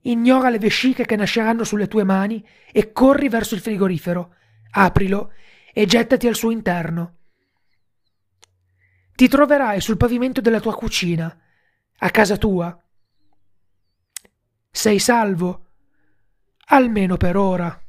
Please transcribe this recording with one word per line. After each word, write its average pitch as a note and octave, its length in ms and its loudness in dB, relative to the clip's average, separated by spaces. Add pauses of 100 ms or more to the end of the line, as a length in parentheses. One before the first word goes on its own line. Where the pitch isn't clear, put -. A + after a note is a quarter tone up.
Ignora B3+ 480 2
le A3+ 100 0
vesciche B3 460 0
che A3 100 -2
nasceranno A3 480 0
sulle G#3 240 -2
tue G#3+ 160 0
mani G3 440 -2 (240)
e G#3+ 200 0
corri C#4 380 4
verso A3+ 260 -4
il F3 60 -8
frigorifero. F3+ 720 -4 (360)
Aprilo G3 640 0 (400)
e G#3+ 120 2
gettati A#3 420 2
al A3 80 0
suo A3+ 160 -4
interno. E3+ 640 -6 (2000)
Ti B3+ 140 4
troverai C#4 500 2
sul G#3+ 160 -2
pavimento B3 460 -2
della A3 180 2
tua A3 160 -4
cucina, E3+ 640 -4 (600)
a F3+ 100 -2
casa G#3 280 2
tua. F3 400 -2 (1900)
Sei G#3 300 0
salvo, G3 680 -2 (1000)
almeno G#3+ 500 2
per F3+ 220 0
ora. F3+ 520 -2